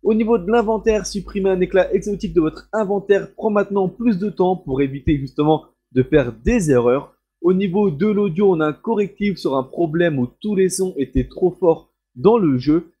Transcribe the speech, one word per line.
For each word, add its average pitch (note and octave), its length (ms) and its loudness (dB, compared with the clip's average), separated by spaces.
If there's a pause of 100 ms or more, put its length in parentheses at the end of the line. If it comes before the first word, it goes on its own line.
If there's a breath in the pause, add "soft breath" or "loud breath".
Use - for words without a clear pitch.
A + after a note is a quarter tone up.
Au A3 120 2
niveau A3 240 0
de F3 120 -4
l'inventaire, A3 540 0
supprimer F#3+ 460 -4
un F#3 100 0
éclat F3+ 320 2
exotique F#3+ 400 -4
de E3+ 80 -4
votre D#3 320 -6
inventaire G3 640 -2
prend - 160 -4
maintenant G3+ 380 0
plus A3+ 300 -2
de G3+ 120 -4
temps F#3 260 0
pour C3+ 240 -6
éviter C#3 380 0
justement D3 460 0 (280)
de B2+ 120 2
faire C3 280 2
des F#3+ 380 0
erreurs. B2 420 2 (300)
Au F3 100 4
niveau G3 380 0
de D3+ 160 -2
l'audio, G3 460 2
on E3 80 0
a D#3 80 2
un D3+ 40 -2
correctif G3+ 640 -4
sur C3+ 200 -2
un C3 80 -2
problème E3 540 -2
où B2 100 -2 (120)
tous G#3+ 140 -4
les F#3+ 140 2
sons F#3 280 -4
étaient C3 320 -4
trop - 220 0
forts E3+ 420 -2 (220)
dans F#3 240 4
le D3+ 180 2
jeu. D3+ 440 0